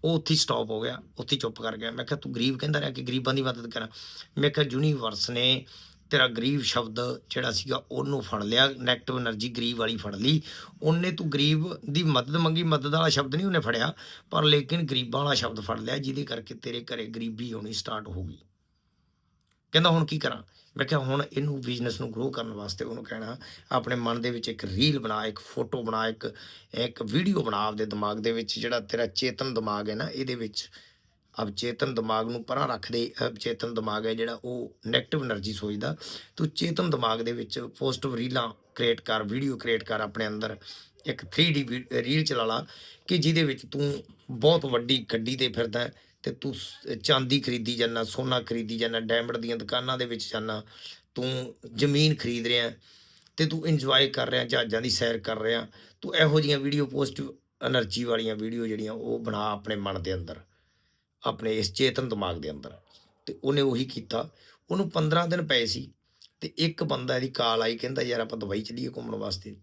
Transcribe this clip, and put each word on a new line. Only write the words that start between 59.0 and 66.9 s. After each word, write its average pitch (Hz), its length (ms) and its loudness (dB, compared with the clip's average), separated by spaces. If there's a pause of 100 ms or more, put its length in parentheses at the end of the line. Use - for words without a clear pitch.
ਬਣਾ 107 320 -2
ਆਪਣੇ 104 260 -4
ਮਨ 98 260 -2
ਦੇ 92 120 0
ਅੰਦਰ, 82 260 -6 (840)
ਆਪਣੇ 110 340 0
ਇਸ 101 140 0
ਚੇਤਨ 131 360 2
ਦਿਮਾਗ 98 280 -2
ਦੇ 76 140 -6
ਅੰਦਰ। 71 260 -12 (500)
ਤੇ - 180 -10
ਉਹਨੇ 139 160 4
ਉਹੀ 131 240 4
ਕੀਤਾ। - 460 -4 (400)
ਉਹਨੂੰ 175 200 2
ਪੰਦਰਾਂ 165 380 4
ਦਿਨ 175 180 0
ਪਏ 123 200 4
ਸੀ 104 260 -4 (480)
ਤੇ 160 160 -8
ਇੱਕ 160 280 2
ਬੰਦਾ 127 320 0